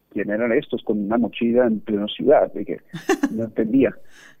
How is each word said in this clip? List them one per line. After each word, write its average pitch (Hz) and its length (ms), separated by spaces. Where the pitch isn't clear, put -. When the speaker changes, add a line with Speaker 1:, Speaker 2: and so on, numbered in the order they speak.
Speaker 1:
"¿Quién 101 200
eran 113 220
estos 127 300
con 107 160
una 104 200
mochila 117 480
en 110 140
plena 104 260
ciudad?". 107 480
De - 100
que - 160
Speaker 2:
<laughs> - 380
Speaker 1:
no 110 140
entendía. 113 500